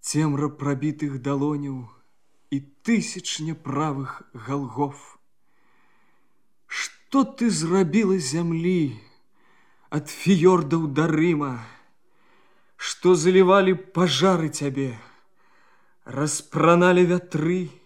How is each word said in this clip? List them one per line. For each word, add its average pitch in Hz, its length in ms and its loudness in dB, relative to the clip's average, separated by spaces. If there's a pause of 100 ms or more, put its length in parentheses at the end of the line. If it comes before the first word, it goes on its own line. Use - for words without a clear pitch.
Цемра 147 480 -2
прабітых 143 720 -6
далоняў 139 640 -4 (640)
і 139 80 -4 (240)
тысяч - 640 -4
няправых 139 800 -6 (100)
галгоф. 135 880 -8 (1500)
Што - 580 -2
ты - 240 -4
зрабіла 185 680 2
зямлі 165 800 -2 (920)
ад 151 240 -6
фіёрдаў 165 800 2
да 151 160 0
Рыма? 151 460 0 (1200)
Што - 380 2
залівалі 185 600 6 (200)
пажары 165 560 2
цябе, 139 400 -6 (1120)
распраналі 175 1040 2
вятры? 175 540 -2 (240)